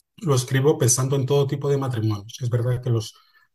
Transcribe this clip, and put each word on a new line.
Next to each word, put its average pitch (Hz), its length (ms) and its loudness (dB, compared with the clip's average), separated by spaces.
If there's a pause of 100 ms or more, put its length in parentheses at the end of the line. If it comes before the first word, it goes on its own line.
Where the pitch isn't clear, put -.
(180)
lo 147 180 0
escribo 135 420 2
pensando 131 400 2
en 131 80 0
todo 139 220 2
tipo 143 220 -4
de 139 80 2
matrimonios. 110 640 -4
Es 123 100 -4
verdad 123 320 0
que 127 80 -4
los 113 240 -2 (420)